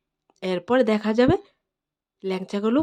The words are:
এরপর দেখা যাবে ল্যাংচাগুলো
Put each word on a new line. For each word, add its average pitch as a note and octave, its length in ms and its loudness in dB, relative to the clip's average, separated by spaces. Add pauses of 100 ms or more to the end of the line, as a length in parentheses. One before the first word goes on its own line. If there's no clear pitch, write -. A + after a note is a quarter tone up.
(420)
এরপর F#3 400 -2
দেখা G#3+ 300 0
যাবে B3+ 240 4 (840)
ল্যাংচাগুলো G3+ 600 -4